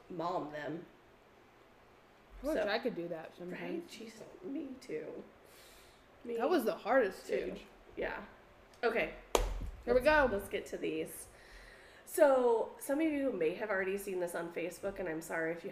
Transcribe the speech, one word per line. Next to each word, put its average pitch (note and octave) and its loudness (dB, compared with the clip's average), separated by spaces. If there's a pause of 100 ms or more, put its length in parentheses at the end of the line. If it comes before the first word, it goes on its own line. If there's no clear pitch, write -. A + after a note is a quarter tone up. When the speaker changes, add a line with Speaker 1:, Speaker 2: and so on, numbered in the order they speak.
Speaker 1:
mom E3+ -4
them. D3+ -6 (1600)
Speaker 2:
I C4 -6
wish D4+ 0
Speaker 1:
So G3+ 2
Speaker 2:
I G#3+ 2
could A#3+ -2
do E3+ -4
that E3 -8
sometimes. F3+ -10
Speaker 1:
Right? F3+ -6
Jeez, A3 -14 (380)
me C#4+ -6 (180)
too. D3+ -8 (1200)
Me A#3 -4
Speaker 2:
That B3 2
was D4+ 4
the A3 2
hardest G#3 2
Speaker 1:
too. - -2
Speaker 2:
stage. G3+ -10 (360)
Speaker 1:
Yeah. - -4 (680)
Okay. G#3+ 2 (720)
Speaker 2:
Here A#3+ 4
we B3+ 6
Speaker 1:
Let's, - 2
Speaker 2:
go. D4 8
Speaker 1:
let's G3+ -2
get - -4
to G3 -6
these. D#3+ -6 (800)
So, B3+ 6 (100)
some C#4+ 0
of D#4+ 4
you C#4 0
may E3+ 2
have G#3+ -4
already F#3+ 0
seen F#3+ -4
this F3 -2
on E3+ -4
Facebook, F3+ -6
and F#3 -4
I'm D#3+ -4
sorry E3 -2
if E3+ -8
you G3 -8